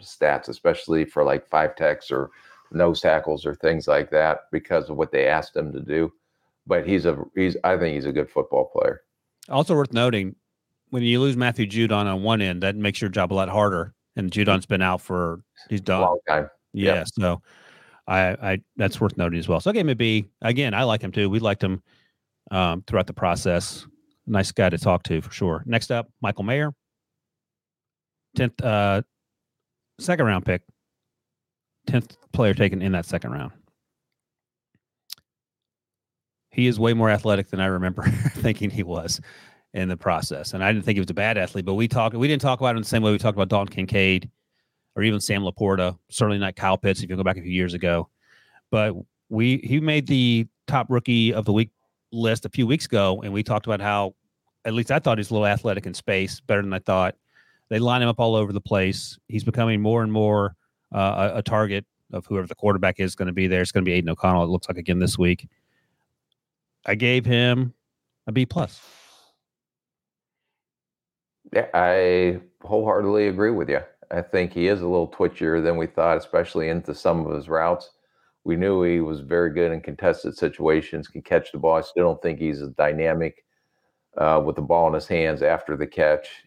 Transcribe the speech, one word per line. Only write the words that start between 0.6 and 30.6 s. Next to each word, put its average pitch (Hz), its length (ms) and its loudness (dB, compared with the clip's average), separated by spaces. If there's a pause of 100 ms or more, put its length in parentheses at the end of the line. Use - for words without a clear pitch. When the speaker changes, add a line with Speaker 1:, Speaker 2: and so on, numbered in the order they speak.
Speaker 1:
for, 73 200 0
like, 71 220 0
five 78 300 0
techs 76 340 -2
or 65 200 -4 (420)
nose 82 280 2
tackles 78 460 0
or 73 80 -4
things 80 320 -2
like 73 240 0
that 78 400 2
because 80 400 -2
of 76 60 -8
what 76 160 -2
they 67 160 2
asked 76 260 -2
him 78 180 -4
to 67 80 -10
do. 78 320 -2 (540)
But 87 200 0
he's 90 200 0
a, 78 160 0 (140)
he's, 92 260 0
I 92 140 2
think 82 180 0
he's 69 120 -6
a 69 60 -2
good 73 180 -2
football 65 420 0
player. - 300 -2 (480)
Speaker 2:
Also 147 260 0
worth 139 160 0
noting, 117 420 0 (540)
when 123 140 -4
you 120 180 2
lose 135 160 2
Matthew 123 300 0
Judon 104 400 0
on 95 160 -2
one 110 180 2
end, 90 220 -2
that 98 140 0
makes 104 240 -2
your 104 100 -4
job 92 220 0
a - 20 0
lot 95 140 0
harder. 98 460 0 (220)
And 92 160 -4
Judon's 101 340 0
been 95 160 0
out 92 180 0
for, 87 420 -6 (260)
he's 101 140 -4
done. 92 180 0
Speaker 1:
Long 87 260 2
time. 76 220 0 (240)
Speaker 2:
Yeah, 98 220 2
Speaker 1:
Yep. 80 140 -4
Speaker 2:
so 87 340 -2 (640)
I, 95 120 2 (100)
I, 95 320 -4 (140)
that's 98 240 -2
worth 101 160 0
noting 85 220 0
as 85 80 -6
well. 85 140 2
So 185 100 -2
I 208 40 2
gave 220 80 0
him 156 80 0
a 131 40 0
B. 110 360 0 (100)
Again, 123 320 0
I 113 120 0
like 110 180 0
him 95 100 -8
too. 101 160 0
We 104 120 0
liked 101 220 0
him, 92 200 -2 (680)
um, 92 360 0
throughout 95 200 0
the - 60 -10
process. 87 760 -2 (400)
Nice 98 240 0
guy 95 200 2
to 82 80 -2
talk 87 260 2
to 80 160 -2
for - 100 -10
sure. 82 360 -4
Next 117 260 -2
up, 117 160 -4 (140)
Michael 104 220 -2
Mayer, 143 280 -2 (1600)
tenth, 123 280 0
uh, 104 400 2 (960)
second 170 240 0
round 95 220 2
pick, 90 160 0 (1200)